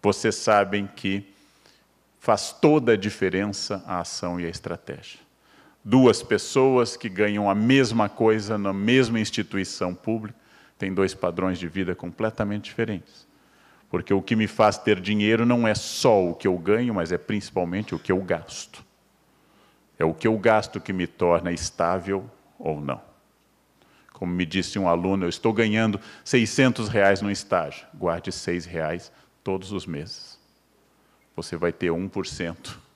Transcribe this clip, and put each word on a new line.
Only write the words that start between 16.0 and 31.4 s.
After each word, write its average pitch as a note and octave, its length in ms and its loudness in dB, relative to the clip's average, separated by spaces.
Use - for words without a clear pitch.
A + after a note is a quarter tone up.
o E2+ 100 -2
que - 140 -2
eu F2+ 100 0
ganho, A2 340 0
mas F2 200 -2
é E2+ 60 -2
principalmente G2 760 -4
o E2 40 -6
que - 120 -6
eu F#2 100 2
gasto. - 640 -8
É D#2+ 80 -2
o D#2+ 80 2
que D#2+ 140 -4
eu A2 100 2
gasto G#2+ 440 2
que - 120 -10
me F2+ 140 -2
torna F2 460 0
estável F#2 760 -4
ou D#2 220 -6
não. C2+ 200 -6
Como F2 200 -6
me F2+ 120 0
disse F2+ 360 -4
um F#2 80 2
aluno, F2+ 380 0
"Eu - 20 0
estou A2+ 240 0
ganhando G#2+ 480 2
seiscentos A#2+ 640 2
reais G2 340 4
no G2+ 80 -2
estágio." E2+ 640 -4
Guarde E2+ 380 -4
seis F2 320 -6
reais E2+ 480 -6
todos F#2+ 260 -4
os G2 160 -8
meses. - 540 -12
Você E2+ 200 -10